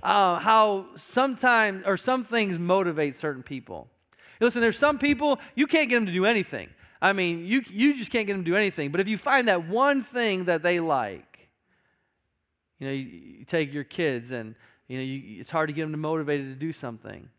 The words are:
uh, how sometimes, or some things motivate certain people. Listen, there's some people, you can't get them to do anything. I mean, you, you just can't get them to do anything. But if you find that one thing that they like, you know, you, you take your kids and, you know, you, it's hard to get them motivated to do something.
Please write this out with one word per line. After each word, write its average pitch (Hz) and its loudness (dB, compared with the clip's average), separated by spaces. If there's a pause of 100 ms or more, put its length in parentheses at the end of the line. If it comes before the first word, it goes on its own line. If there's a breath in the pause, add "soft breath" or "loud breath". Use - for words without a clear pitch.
uh, 185 4
how 208 4 (100)
sometimes, 226 2
or 190 0
some 254 -2
things 202 -2
motivate 170 0
certain 139 -6
people. 107 -14 (520 soft breath)
Listen, 233 2
there's 226 2
some 294 4
people, 285 2 (160 loud breath)
you 285 2
can't 302 2
get 247 2
them 220 2
to 180 -4
do 185 2
anything. 196 0 (320 soft breath)
I 190 6
mean, 170 -2
you, 233 0
you 240 2
just 240 -8
can't 220 -2
get 202 -4
them 190 -4
to 165 -2
do 180 2
anything. 175 0
But 175 0
if 190 -2
you 214 -2
find 254 2
that 175 2
one 262 2
thing 208 -2
that 165 2
they 175 2
like, 123 -4 (1300)
you 135 -10
know, 135 -6
you, 135 -8
you - -20
take 147 -2
your 147 -4
kids 127 -2
and, 113 -8 (340 soft breath)
you 127 -10
know, 131 -6
you, 131 -10
it's - -16
hard 156 0
to 151 -6
get 156 -4
them 151 -6
motivated 147 -2
to 135 -12
do 151 -8
something. 117 -14 (100)